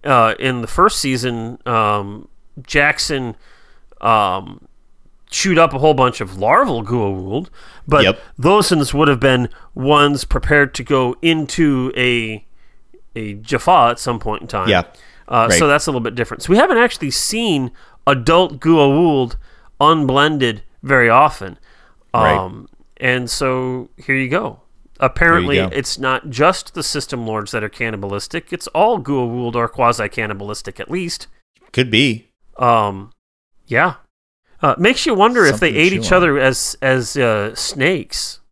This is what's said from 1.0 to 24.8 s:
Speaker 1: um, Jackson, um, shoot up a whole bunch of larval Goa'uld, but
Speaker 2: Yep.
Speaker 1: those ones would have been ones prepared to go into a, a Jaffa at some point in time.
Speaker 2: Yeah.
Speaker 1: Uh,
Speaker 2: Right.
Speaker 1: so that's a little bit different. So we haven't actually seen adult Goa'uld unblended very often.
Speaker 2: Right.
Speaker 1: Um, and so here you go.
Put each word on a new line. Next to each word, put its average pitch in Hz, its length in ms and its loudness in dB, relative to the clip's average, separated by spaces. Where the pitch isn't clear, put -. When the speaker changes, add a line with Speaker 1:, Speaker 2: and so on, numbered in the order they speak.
Speaker 1:
um, 104 640 -2
Jackson, 143 760 -2
um, 98 680 -2
shoot 180 260 0
up 160 160 4
a 131 60 -6
whole 151 140 4
bunch 127 280 2
of 92 160 -10
larval 127 460 2
Goa'uld, 101 680 -4
but 147 160 4
Speaker 2:
Yep. 92 160 4
Speaker 1:
those 185 340 4
ones 151 220 0
would 147 140 4
have 135 120 4
been 127 300 2
ones 143 500 2
prepared 143 500 0
to 131 80 -10
go 127 380 0
into 147 760 0
a, 117 480 -2
a 107 200 -10
Jaffa 120 560 2
at 117 80 -6
some 120 200 -4
point 107 220 -6
in - 60 -18
time. 98 220 -4
Speaker 2:
Yeah. 90 140 2
Speaker 1:
Uh, 117 220 2
Speaker 2:
Right. 90 100 4
Speaker 1:
so 160 80 4
that's 143 180 2
a 156 60 -4
little 127 100 -4
bit 113 140 -6
different. 120 260 -6
So - 100 -10
we 202 60 4
haven't 294 220 4
actually 233 320 -2
seen 175 600 -2
adult 143 520 2
Goa'uld 147 760 4
unblended 143 840 2
very 127 280 4
often. 120 500 2
Speaker 2:
Right. 107 220 2
Speaker 1:
Um, 98 320 -6
and 123 320 -2
so 127 680 -4
here - 180 -4
you 135 140 -2
go. 170 320 -4